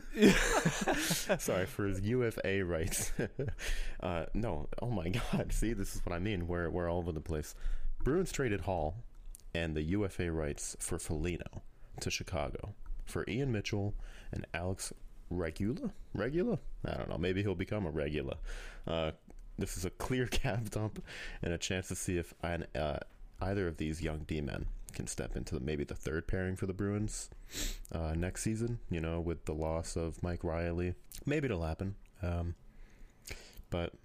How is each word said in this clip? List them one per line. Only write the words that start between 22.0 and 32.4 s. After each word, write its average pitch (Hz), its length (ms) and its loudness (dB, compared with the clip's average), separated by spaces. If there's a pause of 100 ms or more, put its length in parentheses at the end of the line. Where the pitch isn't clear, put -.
if - 240 -2
an, 85 320 -2
uh, 76 240 2 (420)
either 95 280 2
of 80 100 -2
these 78 240 0
young 78 240 -2
D-men 73 400 0 (260)
can - 140 -4
step - 300 -4
into 62 180 -2
the, 69 60 -2
maybe 71 240 0
the - 100 -4
third 80 320 -2
pairing 92 300 2
for 98 100 -2
the 92 60 0
Bruins, 101 580 0 (640)
uh, 80 240 0
next 87 260 0
season, 113 380 0 (100)
you 85 100 2
know, 82 200 0
with 82 240 -2
the 78 100 0
loss 80 400 0
of 82 260 -2
Mike 87 220 -2
Riley. 85 520 0 (300)
Maybe 143 200 0
it'll 98 180 0
happen. 92 320 -2 (260)
Um, 87 360 0 (1120)